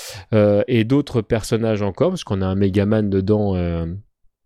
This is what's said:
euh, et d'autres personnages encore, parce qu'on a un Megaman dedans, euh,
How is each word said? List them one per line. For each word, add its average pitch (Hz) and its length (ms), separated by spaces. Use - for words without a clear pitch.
euh, 104 320
et 120 160
d'autres 127 400
personnages 110 600
encore, 117 280
parce 185 140
qu'on 98 180
a 92 40
un 95 100
Megaman 101 520
dedans, 98 460
euh, 85 320